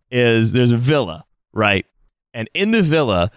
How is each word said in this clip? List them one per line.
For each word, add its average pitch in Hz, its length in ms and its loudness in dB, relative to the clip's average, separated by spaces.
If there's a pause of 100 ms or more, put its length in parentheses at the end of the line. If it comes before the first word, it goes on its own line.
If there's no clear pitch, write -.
is, 117 440 0
there's 123 180 2
a 117 60 2
villa, 120 480 -4 (280)
right? 101 320 0 (480)
And 113 200 -10
in 196 180 -2
the 226 120 2
villa, 127 540 0